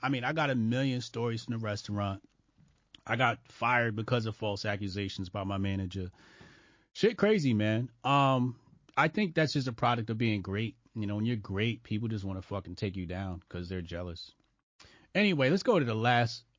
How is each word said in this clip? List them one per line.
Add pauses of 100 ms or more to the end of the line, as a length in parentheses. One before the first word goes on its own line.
I
mean,
I
got
a
million
stories
from
the
restaurant. (840)
I
got (100)
fired
because
of
false
accusations
by
my
manager. (840)
Shit
crazy,
man. (160)
Um, (400)
I
think
that's
just
a
product
of
being
great. (180)
You
know,
when
you're
great,
people
just
wanna
fucking
take
you
down
'cause
they're
jealous. (840)
Anyway,
let's
go
to
the
last (140)